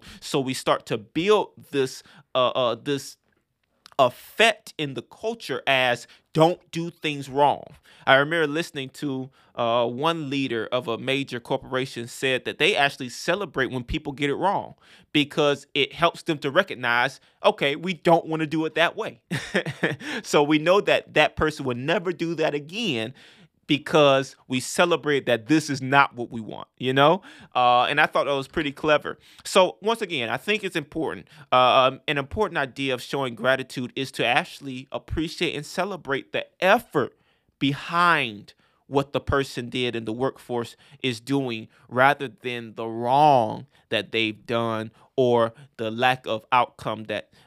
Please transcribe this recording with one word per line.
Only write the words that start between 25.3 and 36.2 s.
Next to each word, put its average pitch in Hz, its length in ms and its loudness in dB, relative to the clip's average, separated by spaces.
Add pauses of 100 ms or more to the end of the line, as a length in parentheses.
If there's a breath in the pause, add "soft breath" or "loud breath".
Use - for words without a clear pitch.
this 151 220 2
is 135 120 -4
not 131 340 4
what 120 160 -8
we 117 100 -10
want, 101 260 -14 (100)
you 131 160 -2
know? 151 280 6 (320 loud breath)
Uh, 123 300 4
and 143 160 0
I 156 60 4
thought 156 200 0
that 143 60 -2
was 135 160 -2
pretty 147 240 -4
clever. 151 480 0 (240 loud breath)
So - 380 4
once 226 200 -2
again, 147 280 -4
I 123 80 -2
think 208 260 -4
it's 185 120 -6
important. 139 520 -6 (240 loud breath)
Uh, 127 400 6
um, 131 160 -10
an 147 100 -2
important 170 400 -4
idea 139 360 -4
of 120 80 -6
showing 135 340 -4
gratitude 127 600 -2
is 131 180 -6
to 131 120 -2
actually 135 640 -4
appreciate 160 640 -6
and 147 100 -8
celebrate 175 680 -6